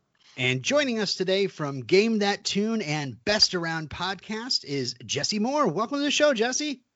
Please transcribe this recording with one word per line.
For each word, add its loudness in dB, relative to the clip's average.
And 0
joining 2
us -2
today 0
from -6
Game 4
That 0
Tune 0
and -4
Best 2
Around -4
podcast -6
is -4
Jesse -2
Moore. 2
Welcome -2
to 0
the 0
show, 4
Jesse. -2